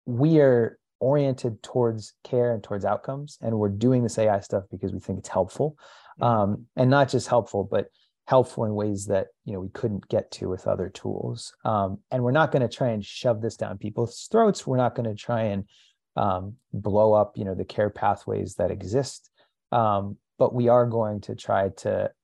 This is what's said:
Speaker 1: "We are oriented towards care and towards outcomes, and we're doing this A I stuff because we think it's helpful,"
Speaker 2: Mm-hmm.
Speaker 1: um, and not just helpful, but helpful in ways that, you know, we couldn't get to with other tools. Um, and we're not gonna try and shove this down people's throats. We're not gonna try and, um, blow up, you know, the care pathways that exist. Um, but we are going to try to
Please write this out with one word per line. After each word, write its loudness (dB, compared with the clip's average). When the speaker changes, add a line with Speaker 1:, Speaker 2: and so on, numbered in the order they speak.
Speaker 1:
"We 4
are 4
oriented 0
towards -2
care 0
and -6
towards -6
outcomes, -4
and -2
we're 2
doing 2
this -2
A 4
I 2
stuff -4
because -6
we -6
think -6
it's -14
helpful," -2
Speaker 2:
Mm-hmm. -2
Speaker 1:
um, 2
and 4
not 4
just -2
helpful, 0
but -2
helpful 2
in -2
ways -2
that, 0
you -10
know, -6
we -8
couldn't -6
get -2
to -8
with -4
other -2
tools. -8
Um, 0
and -2
we're 0
not 2
gonna 2
try -2
and -4
shove -2
this -4
down -8
people's -6
throats. 2
We're -2
not 2
gonna -4
try -4
and, -2
um, -2
blow 4
up, 2
you -4
know, -4
the -6
care 0
pathways -2
that 0
exist. -4
Um, 0
but 4
we 2
are 6
going -2
to -10
try 0
to -2